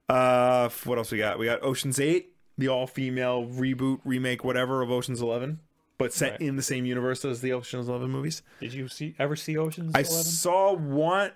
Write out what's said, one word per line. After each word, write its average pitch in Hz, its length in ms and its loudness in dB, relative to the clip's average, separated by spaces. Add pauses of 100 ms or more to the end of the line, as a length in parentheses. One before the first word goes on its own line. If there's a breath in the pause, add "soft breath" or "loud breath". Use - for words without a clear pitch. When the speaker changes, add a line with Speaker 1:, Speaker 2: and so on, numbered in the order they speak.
Speaker 1:
Uh, 127 580 4
f-, - 200 -8
what 123 100 -2
else 113 140 -2
we 110 80 -2
got? 104 200 0
We 113 80 0
got 117 160 0
Ocean's 131 380 -2
Eight. 165 340 0 (240)
The 135 100 0
all-female 127 760 -2
reboot, 131 580 -2
remake, 127 400 -2
whatever 127 380 0
of 120 80 -2
Ocean's 123 320 -2
Eleven, 123 380 -2 (360)
but 127 160 0
set 135 200 0
Speaker 2:
Right. - 100 -8
Speaker 1:
in 139 140 0
the 135 60 -2
same 127 220 -2
universe 123 400 0
as 123 160 -4
the 127 120 -2
Ocean's 123 360 -4
Eleven 123 220 -2
movies. 139 320 -4 (180 loud breath)
Speaker 2:
Did 123 140 -8
you 131 140 -8
see, - 300 -10
ever 147 180 0
see 156 200 -4
Ocean's 160 380 -2
Speaker 1:
I 175 60 6
Speaker 2:
Eleven? 165 240 0
Speaker 1:
saw 175 500 4
one, 165 600 2